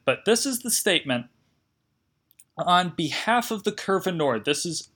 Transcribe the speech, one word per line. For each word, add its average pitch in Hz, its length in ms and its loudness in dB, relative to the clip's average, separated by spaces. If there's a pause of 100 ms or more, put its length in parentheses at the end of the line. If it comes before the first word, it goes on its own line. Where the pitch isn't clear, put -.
But 127 220 0
this 226 180 4
is 262 140 -4
the 240 120 -6
statement 139 560 0 (1300)
on 175 380 2
behalf 220 540 0
of 214 140 -6
the 208 80 0
Curva 190 420 -2
Nord. 131 300 0
This 147 220 0
is 160 300 -8